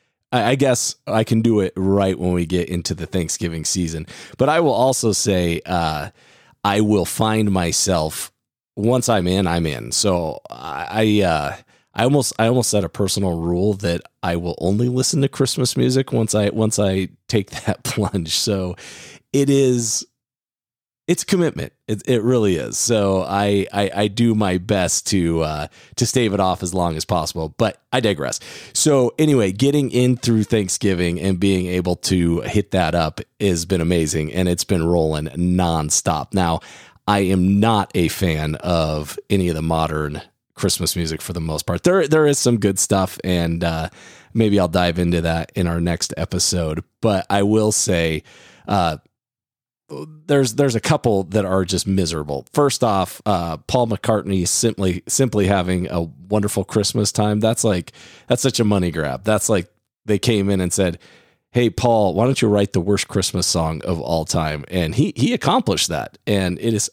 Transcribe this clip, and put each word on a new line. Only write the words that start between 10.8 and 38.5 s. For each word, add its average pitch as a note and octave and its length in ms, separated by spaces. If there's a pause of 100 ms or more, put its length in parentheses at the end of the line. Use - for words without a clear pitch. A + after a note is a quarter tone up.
I, F#2+ 40
uh, D2+ 300 (400)
I A2 80
almost, C3+ 340
I A2+ 100
almost B2 220
set G#2 140
a E2+ 60
personal F#2+ 500
rule F2 360
that F2+ 260 (200)
I F2 140
will F2 240
only G#2 280
listen B2+ 360
to C3 40
Christmas - 480
music B2+ 360
once A2+ 240
I, G#2 140
once G#2+ 280
I F#2+ 320 (180)
take G#2 220
<laughs> - 160
that - 180
plunge. F#2+ 540
So F#2+ 380 (580)
it C#3 160
is, B2+ 560 (1000)
it's F3 180
commitment. E3 480 (140)
It, G#2+ 200
it A#2 160
really A2 320
is. A#1 220
So G2 500
I, G2+ 460
I, G2+ 200
I G#2 140
do A2+ 260
my F#2+ 260
best F#2+ 480
to, E2 340
uh, D2+ 260 (300)
to A#2+ 80
stave A2 280
it G2 60
off F#2 240
as F2 100
long F2 220
as D#2 80
possible, D#2+ 540
but A2 240 (100)
I B2 80
digress. E2+ 400 (340)
So C3+ 460
anyway, C3 320
getting C3+ 400
in B2 240
through A2+ 300
Thanksgiving F#2 760
and F#2 180
being F#2 300
able F2+ 300
to E2+ 440
hit - 300
that E2+ 240
up D#2 240 (220)
has F2 240
been F2+ 160
amazing, D#2+ 500
and F#2 160
it's F2 160
been E2 220
rolling D#2 400
nonstop. E2 1080
Now, E2+ 280 (460)
I G2+ 140
am F#2+ 380
not G#2+ 340
a E2+ 140
fan D#2 480